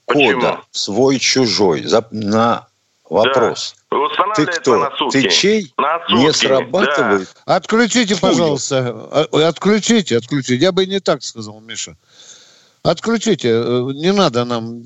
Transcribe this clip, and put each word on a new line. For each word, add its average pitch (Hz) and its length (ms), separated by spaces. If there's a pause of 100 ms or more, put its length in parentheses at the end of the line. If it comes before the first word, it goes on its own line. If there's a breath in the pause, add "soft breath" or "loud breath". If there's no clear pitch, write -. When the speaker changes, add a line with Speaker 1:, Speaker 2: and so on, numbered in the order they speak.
Speaker 1:
Почему? 127 340
Speaker 2:
кода - 200 (120)
свой-чужой 107 1120
за, 104 260
на 110 560 (420)
вопрос? 110 680 (160)
Speaker 1:
Да. 104 60
Устанавливается 170 640
Speaker 2:
«Ты - 0
кто? 123 160
Speaker 1:
на 135 200
сутки. 135 260
Speaker 2:
Ты 104 60
чей?» 190 500
Speaker 1:
На 156 220 (100)
Speaker 2:
не 220 220
Speaker 1:
сутки, - 160
Speaker 2:
срабатывает? 131 800 (180 loud breath)
Speaker 1:
да. 156 100
Speaker 3:
Отключите, 220 600
Speaker 2:
Хуй. 190 140
Speaker 3:
пожалуйста. 135 1040
А, 151 160
отключите, 196 680
отключите. 123 400
Я 175 160
бы 190 140
не 196 120
так 165 240
сказал, 107 380
Миша. 107 340 (920 loud breath)
Отключите. 185 680
Э, 113 120 (320)
не 160 180
надо 139 320
нам 117 420